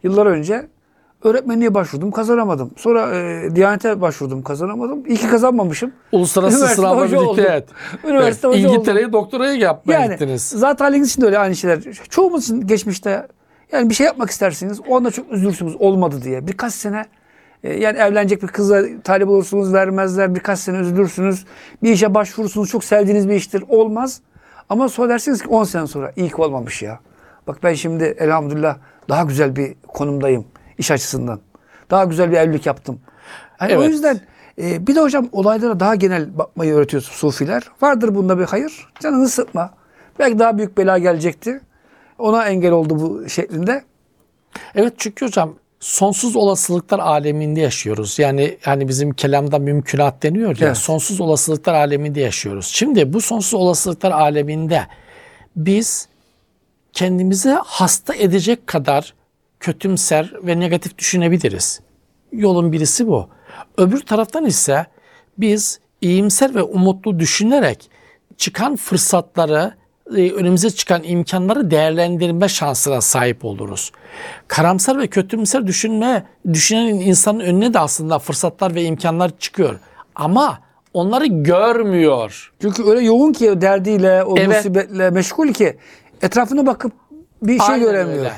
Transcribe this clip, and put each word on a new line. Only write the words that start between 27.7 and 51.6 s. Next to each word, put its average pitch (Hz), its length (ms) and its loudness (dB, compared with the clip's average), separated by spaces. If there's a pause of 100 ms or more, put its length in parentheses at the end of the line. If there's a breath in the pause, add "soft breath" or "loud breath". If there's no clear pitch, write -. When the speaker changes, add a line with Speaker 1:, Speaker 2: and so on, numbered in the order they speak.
Speaker 1:
şimdi 165 300 -4
elhamdülillah 151 760 -2 (320 soft breath)
daha 156 140 0
güzel 139 320 0
bir 139 180 -4 (140)
konumdayım 139 580 -2 (320 soft breath)
iş - 140 -4
açısından. 123 480 -4 (520 soft breath)
Daha 190 120 4
güzel 170 280 0
bir 170 60 2
evlilik 160 280 0
yaptım." 135 340 -6 (600 loud breath)
Yani 190 160 2
o 202 40 4
Speaker 2:
Evet. 311 80 4
Speaker 1:
yüzden, 294 300 0 (420 soft breath)
e, 175 260 -4
bir 277 80 2
de 320 60 6
hocam 269 300 0
olaylara 208 480 0
daha 208 160 2
genel 180 420 -2
bakmayı 156 360 -2
öğretiyor 143 300 2
sufiler. 156 600 -4 (180)
Vardır 240 340 2
bunda 185 240 2
bir 185 60 0
hayır. 269 420 -6 (120)
Canını 269 300 2
sıkma. 190 400 -4 (500 soft breath)
Belki 240 200 2
daha 226 180 4
büyük 208 200 -2
bela 185 200 4
gelecekti. 175 640 -2 (560 soft breath)
Ona 226 280 0
engel 180 260 2
oldu 160 280 2
bu 165 300 -6
şeklinde. 180 540 -4 (920 loud breath)
Speaker 2:
Evet, 233 220 2
çünkü 226 280 -6
hocam 165 280 -2 (260)
sonsuz 208 560 -2
olasılıklar 196 640 0
aleminde 151 600 -2
yaşıyoruz. 107 580 -4
Yani 139 420 0
hani 139 260 -2
bizim 135 260 -2
kelamda 143 460 0
mümkünat 143 640 0
deniyor 170 360 0
ya, 160 80 2
Speaker 1:
Evet. 127 100 0
Speaker 2:
sonsuz 160 440 -4
olasılıklar 156 520 0